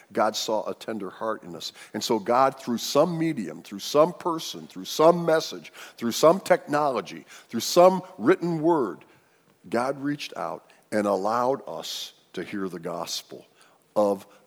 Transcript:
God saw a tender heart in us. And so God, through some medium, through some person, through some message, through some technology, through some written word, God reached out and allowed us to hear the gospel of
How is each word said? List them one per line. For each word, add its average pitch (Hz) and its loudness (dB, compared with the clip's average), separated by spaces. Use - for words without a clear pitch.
God 110 0
saw 107 -4
a 95 -6
tender 104 -8
heart 110 -6
in 85 -12
us. - -12
And - -6
so 117 2
God, 127 2
through 120 -2
some 160 2
medium, 113 -4
through 101 -12
some 160 2
person, 170 -6
through 95 -14
some 170 4
message, 160 -2
through 117 -4
some 175 6
technology, 131 -2
through 117 -6
some 180 6
written 165 2
word, 143 0
God 127 -2
reached 143 -6
out 82 -10
and 104 0
allowed 113 0
us - -10
to 90 -6
hear 95 -6
the 87 -10
gospel 85 -10
of 101 2